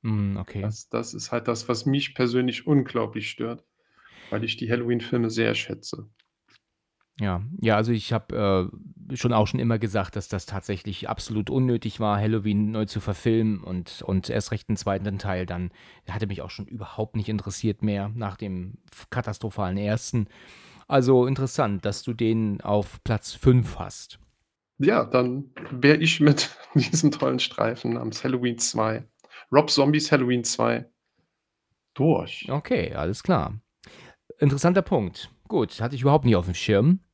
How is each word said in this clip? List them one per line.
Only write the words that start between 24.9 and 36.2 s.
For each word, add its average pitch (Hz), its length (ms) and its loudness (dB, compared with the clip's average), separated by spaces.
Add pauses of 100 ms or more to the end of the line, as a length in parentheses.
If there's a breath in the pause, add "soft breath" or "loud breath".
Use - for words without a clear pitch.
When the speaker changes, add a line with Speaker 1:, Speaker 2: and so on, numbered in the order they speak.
Speaker 2:
dann 127 460 0 (200)
wär 143 300 6
ich 160 200 2
mit 147 300 6 (140)
<laughs> - 100 -20
diesem 151 360 4
tollen 131 280 0
Streifen 117 560 -2
namens 117 300 -6
Halloween 123 340 -2
zwei, 110 460 0 (480 loud breath)
Rob 151 180 8
Zombies 151 400 4
Halloween 123 340 4
zwei, 117 420 0 (1080)
durch. - 560 0
Speaker 1:
Okay, 135 440 -2
alles 85 280 -4
klar. 110 380 0 (800 loud breath)
Interessanter 156 440 4
Punkt. 110 480 -2 (160)
Gut, 135 340 -2
hatte 123 140 -2
ich 123 80 -6
überhaupt 139 220 6